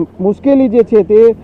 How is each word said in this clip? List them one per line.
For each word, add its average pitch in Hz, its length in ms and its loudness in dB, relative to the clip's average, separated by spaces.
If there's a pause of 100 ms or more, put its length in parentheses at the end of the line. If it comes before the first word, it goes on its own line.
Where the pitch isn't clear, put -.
(200)
મુશ્કેલી 262 480 -2
જે 220 100 -2
છે 220 240 0
તે 214 420 2